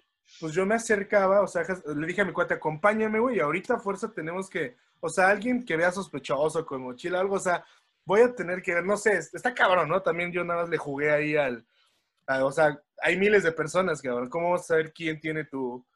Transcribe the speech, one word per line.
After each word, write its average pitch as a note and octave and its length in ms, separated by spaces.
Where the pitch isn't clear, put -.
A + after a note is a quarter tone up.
pues, D#3+ 140
yo F#3+ 120
me G#3 80
acercaba, G3+ 680
o F3+ 60
sea, E3+ 160
le D3+ 120
dije F3+ 140
a G3 40
mi E3+ 80
cuate, F3 220
Acompáñame, G#3+ 640
güey, A#3+ 200
ahorita E3+ 360
a G#3+ 40
fuerza G3 320
tenemos F3 380
que, D3+ 260
o E3 80
sea, F#3 200
alguien A#3+ 340
que E3 140
vea F3 140
sospechoso D#3 760
con C3 160
mochila, D3 380
algo, G3 160
o F#3 40
sea, F3 240
voy G3+ 160
a B3 120
tener F3+ 280
que F3+ 120
ver, E3+ 120
no G3+ 120
sé, G3+ 200
es-, D#3+ 160
está B3 200
cabrón, F3+ 360
¿no? F#3 120
También F3 300
yo F3 120
nada E3+ 180
más E3+ 80
le D#3+ 80
jugué D3 340
ahí D3+ 240
al, B2+ 300
a, C3+ 180
o C#3 60
sea, D3 300
hay E3+ 160
miles G3+ 260
de D#3+ 80
personas, D#3+ 500
cabrón, B2 280
¿cómo E3+ 220
vas F3 100
a - 40
saber D#3+ 280
quién D#3+ 260
tiene D#3 260
tu, B2+ 400